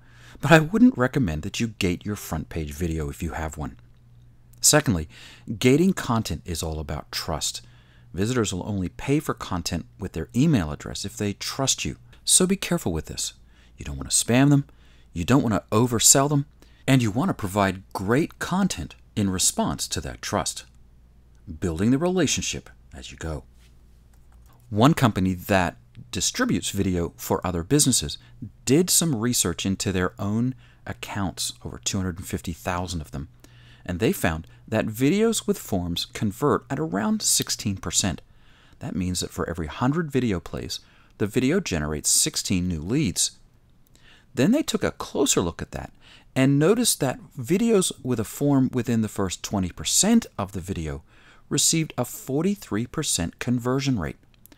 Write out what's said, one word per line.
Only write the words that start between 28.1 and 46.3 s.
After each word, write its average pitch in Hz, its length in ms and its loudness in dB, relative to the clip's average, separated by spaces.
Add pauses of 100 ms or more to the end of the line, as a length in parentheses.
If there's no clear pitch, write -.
did 175 260 4
some 165 240 4
research 110 500 0
into 98 280 0
their 92 260 0
own 113 360 0 (300)
accounts, - 680 -6 (120)
over - 140 -12
two - 200 -4
hundred 92 200 -4
and 90 80 -12
fifty - 260 -6
thousand 87 480 -4
of 76 120 -12
them, 71 160 -10 (560)
and 90 160 -6
they 123 100 4
found 82 380 -2 (180)
that 110 200 0
videos 165 600 0
with 202 120 0
forms 87 480 -4
convert 110 640 0
at 139 100 -4
around 208 420 -2
sixteen - 540 -2
percent. 87 440 -2 (600)
That - 160 -8
means 90 240 -2
that 82 100 -6
for - 180 -4
every 80 200 -4
hundred 147 420 -2
video 117 300 0
plays, - 400 -10 (380)
the 110 80 0
video 131 340 2
generates 76 500 -2
sixteen - 560 0
new 85 140 -2
leads. 110 520 -2 (1000)
Then - 160 4
they 302 120 4
took - 200 -4
a 90 80 0
closer - 520 0
look 82 200 -4
at - 100 -8
that 65 200 -10 (420)